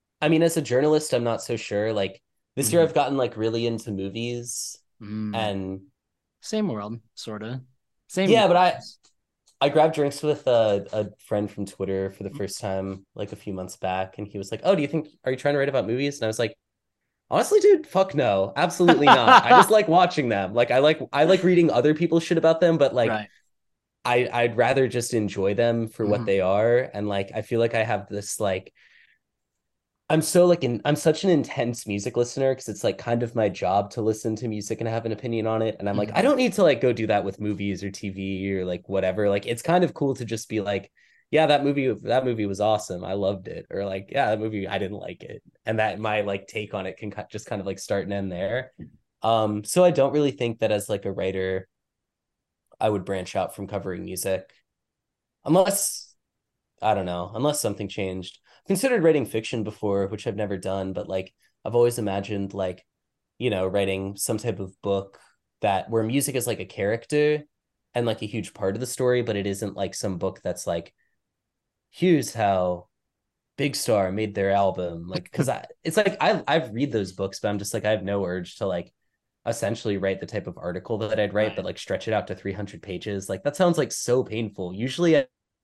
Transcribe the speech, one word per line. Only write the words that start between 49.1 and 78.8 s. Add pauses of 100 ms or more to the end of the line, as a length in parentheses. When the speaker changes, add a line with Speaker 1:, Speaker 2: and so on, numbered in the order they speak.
Speaker 1:
Um,
so
I
don't
really
think
that
as,
like,
a
writer, (1120)
I
would
branch
out
from
covering
music. (920)
Unless, (680)
I
don't
know,
unless
something
changed. (200)
I've
considered
writing
fiction
before,
which
I've
never
done,
but,
like, (300)
I've
always
imagined,
like, (520)
you
know,
writing
some
type
of
book (420)
that,
where
music
is,
like,
a
character (500)
and,
like,
a
huge
part
of
the
story,
but
it
isn't,
like,
some
book
that's
like, (960)
"Here's
how (680)
Big
Star
made
their
album."
Like,
'cause
I, (180)
it's
like,
I,
I've
read
those
books,
but
I'm
just
like,
I
have
no
urge
to,
like, (540)